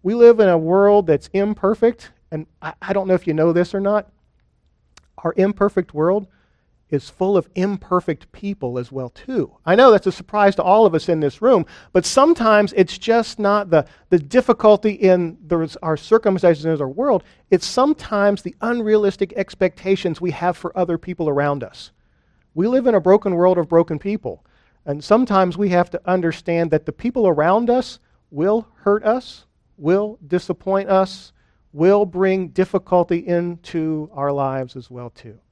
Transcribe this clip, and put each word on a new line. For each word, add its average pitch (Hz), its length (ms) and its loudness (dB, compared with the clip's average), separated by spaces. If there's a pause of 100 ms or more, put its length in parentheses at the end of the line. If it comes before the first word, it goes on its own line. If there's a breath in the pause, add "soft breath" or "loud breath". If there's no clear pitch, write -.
We 196 120 -2
live 233 260 8
in 196 80 6
a 175 80 4
world 196 500 2
that's 151 280 0
imperfect, 214 760 -2 (180)
and 156 160 -10 (160)
I, 160 180 -12
I 190 140 -6
don't 190 140 -2
know 185 60 2
if 180 120 -4
you 156 80 -2
know 160 180 2
this 175 220 -2
or 196 60 -4
not. 208 300 -2 (1080)
Our 165 180 -6
imperfect 196 560 -2
world 185 360 -2 (640)
is 143 180 -4
full 190 280 -2
of 165 200 0
imperfect 180 720 -4
people 131 480 -8
as 120 140 -10
well, 131 160 -10
too. 233 420 -8 (140)
I 170 100 2
know 247 160 6
that's 202 160 4
a 185 60 -2
surprise 202 440 0
to - 60 -2
all 202 240 4
of 165 80 2
us 160 140 -4
in 165 100 0
this 147 240 -4
room, 226 240 2 (260 loud breath)
but 180 120 0
sometimes 226 720 2
it's 190 240 0
just 226 400 -2
not 202 320 -2
the, 156 160 2 (240 soft breath)
the 180 80 4
difficulty 214 720 2
in 180 540 0
the, 165 380 -4
our 160 140 -4
circumstances 185 680 2
in 160 160 -2
our 139 60 -4
world. 208 380 -2 (260 soft breath)
It's 180 160 0
sometimes 208 760 -2
the - 180 -12
unrealistic 214 720 -2
expectations 190 880 -4
we 175 120 -4
have 175 240 -4
for - 220 -12
other 175 200 -2
people 170 300 -6
around 143 360 -2
us. - 260 -20 (640)
We 185 140 -2
live 254 180 0
in 233 80 2
a 185 60 4
broken 190 340 2
world 180 240 2
of 156 100 -4
broken 165 300 0
people, 196 460 -8 (400)
and 147 180 -8
sometimes 196 560 0
we 202 120 0
have 175 200 0
to 180 140 -8
understand 170 680 -2
that 156 160 -2
the 156 60 -8
people 240 340 -2
around 180 440 2
us 247 280 -2 (320)
will 196 380 -2 (140)
hurt 208 220 0
us, - 420 -4 (320)
will 196 460 -2
disappoint 190 680 -4
us, 190 420 -2 (400)
will 190 320 4
bring 185 440 -2
difficulty 175 800 -2
into 170 840 -6
our 143 180 -4
lives 135 460 -6
as 123 140 -18
well, 120 200 -16
too. 104 280 -20 (140)